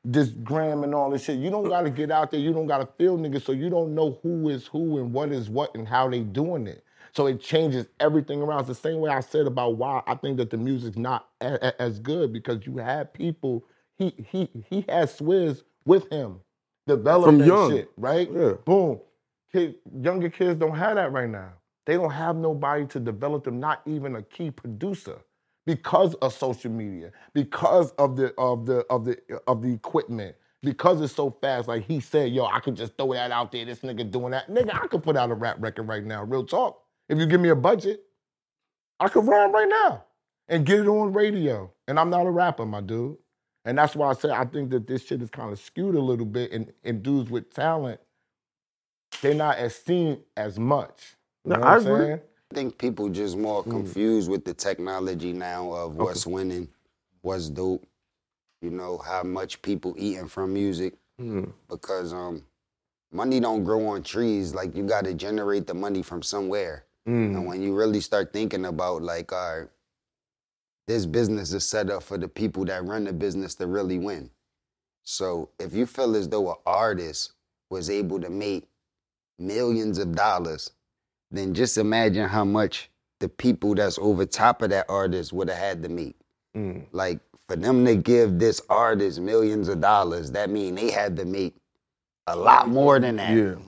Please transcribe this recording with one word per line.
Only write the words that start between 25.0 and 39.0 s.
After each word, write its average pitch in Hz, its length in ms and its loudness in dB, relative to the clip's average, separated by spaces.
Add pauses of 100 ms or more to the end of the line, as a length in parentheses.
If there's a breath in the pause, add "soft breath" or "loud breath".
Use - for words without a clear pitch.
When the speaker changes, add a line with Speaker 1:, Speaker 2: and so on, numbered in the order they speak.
Speaker 1:
because 185 500 2
of 127 180 0
social 127 380 -4
media, 98 400 -8 (220 soft breath)
because 156 580 2
of 135 240 2
the, 131 220 0
of 123 280 0
the, 123 240 0
of 120 160 0
the, 123 120 -2 (300)
of 120 140 0
the 123 120 -2
equipment, 110 640 -4 (260)
because 143 400 2
it's 143 120 -4
so 143 180 0 (100)
fast. 127 260 -2
Like 113 180 -4
he 151 140 -2
said, 135 320 0
"Yo, 123 140 0
I 104 140 0
could 123 160 -4
just 113 220 -10
throw 131 160 -2
that 123 180 -4
out 120 200 -2
there. 117 140 -8
This 120 140 -12
nigga 120 300 -8
doing 123 220 -4
that. 131 180 -6
Nigga, 214 240 -2
I - 140 -4
could 180 160 -4
put 156 140 0
out 123 140 0
a - 40 -2
rap 110 240 -4
record 110 280 -8
right 107 160 -6
now, 107 200 -10
real 123 220 -4
talk. 226 360 -2 (280)
If 151 100 0
you 160 60 4
give 175 160 6
me 170 80 4
a 156 60 8
budget, 196 460 2 (960)
I 196 100 2